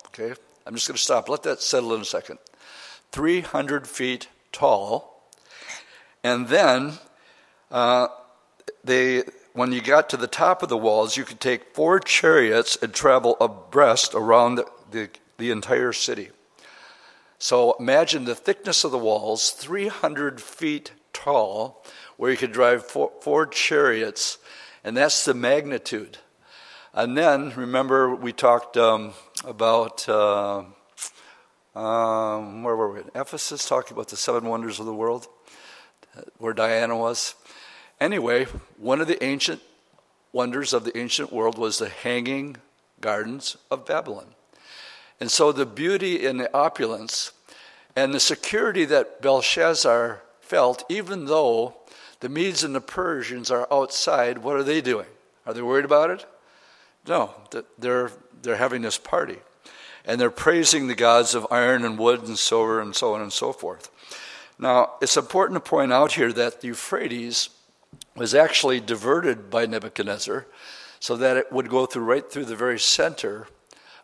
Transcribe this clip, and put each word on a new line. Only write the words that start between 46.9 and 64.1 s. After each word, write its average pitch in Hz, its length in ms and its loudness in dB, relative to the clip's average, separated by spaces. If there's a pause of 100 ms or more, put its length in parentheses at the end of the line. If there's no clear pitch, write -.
and 135 160 0
the 139 80 -2
security 202 640 0
that 139 380 0
Belshazzar 135 960 2 (200)
felt, 123 500 0
even 185 340 -6
though 127 520 0 (440)
the 127 80 -8
Medes 160 340 -2
and 143 120 -4
the 131 80 -2
Persians 123 680 -6
are 123 220 0
outside, 131 640 0
what 135 180 -2
are 139 60 0
they 147 200 0
doing? 113 240 -2 (400)
Are 110 80 -6
they 120 80 -8
worried 135 240 0
about 151 240 4
it? 190 160 -8 (840)
No, 113 240 0 (180)
th-, - 140 -10 (140)
they're, 123 320 -2 (320)
they're 117 140 -2
having 123 260 -2
this 110 160 -4
party. 151 400 -4 (640)
And 120 160 -2
they're 120 100 4
praising 156 580 2
the 123 60 -2
gods 117 400 6
of 110 160 -2
iron 123 360 2
and 110 120 -4
wood 117 260 4
and 110 140 -8
silver 113 420 2
and 104 140 -10
so 113 200 0
on 107 80 -6
and 101 100 -10
so 123 200 -2
forth. - 360 -12 (720)